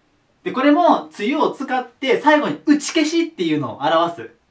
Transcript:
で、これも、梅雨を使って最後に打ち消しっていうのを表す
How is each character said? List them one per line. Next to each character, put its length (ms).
で、 80
こ 100
れ 100
も、 460
梅 160
雨 40
を 140
使 280
っ 80
て 340
最 180
後 80
に 180
打 120
ち 160
消 120
し 200
っ 60
て 120
い 120
う 40
の 140
を 80
表 340
す 160